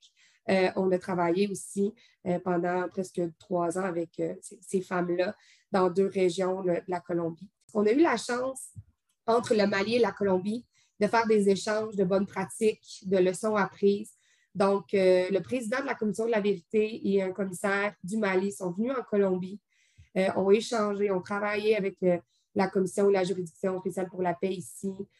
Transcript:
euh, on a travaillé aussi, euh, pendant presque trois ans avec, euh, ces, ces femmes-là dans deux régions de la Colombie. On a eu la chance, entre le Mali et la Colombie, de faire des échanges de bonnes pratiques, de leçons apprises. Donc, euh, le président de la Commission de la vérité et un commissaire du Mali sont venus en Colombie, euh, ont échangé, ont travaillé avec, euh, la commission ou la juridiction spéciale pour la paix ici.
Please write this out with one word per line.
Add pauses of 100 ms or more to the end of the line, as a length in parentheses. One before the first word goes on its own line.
(480)
euh,
on
a
travaillé
aussi, (340)
euh,
pendant
presque (200)
trois
ans
avec,
euh,
ces,
ces
femmes-là (380)
dans
deux
régions
de (120)
la
Colombie. (240)
On
a
eu
la
chance, (560)
entre
le
Mali
et
la
Colombie, (360)
de
faire
des
échanges
de
bonnes
pratiques,
de
leçons
apprises. (420)
Donc,
euh,
le
président
de
la
Commission
de
la
vérité
et
un
commissaire (100)
du
Mali
sont
venus
en
Colombie, (560)
euh,
ont
échangé,
ont
travaillé
avec,
euh, (360)
la
commission
ou
la
juridiction
spéciale
pour
la
paix
ici. (300)